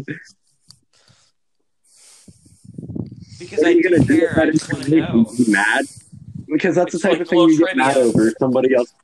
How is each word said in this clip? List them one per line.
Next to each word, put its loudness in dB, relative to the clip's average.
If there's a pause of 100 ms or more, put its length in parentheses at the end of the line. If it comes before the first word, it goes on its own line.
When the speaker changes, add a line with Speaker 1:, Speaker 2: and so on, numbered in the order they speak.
(3500)
Speaker 1:
Because -12
Speaker 2:
What 4
are 2
Speaker 1:
I 4
Speaker 2:
you 4
Speaker 1:
do 0
Speaker 2:
gonna 4
do 2
Speaker 1:
care. 2
Speaker 2:
with -4
that 2
Speaker 1:
I -2
just -6
wanna -10
Speaker 2:
information? 2
Speaker 1:
know. -2
Speaker 2:
Be 0
mad? 0 (640)
Because -2
that's -2
Speaker 1:
It's -6
Speaker 2:
the 0
type 2
Speaker 1:
like -6
Speaker 2:
of -10
thing 0
you 6
Speaker 1:
little 4
Speaker 2:
get -4
mad 0
Speaker 1:
trivia. 2
Speaker 2:
over. 0
Somebody 0
else -2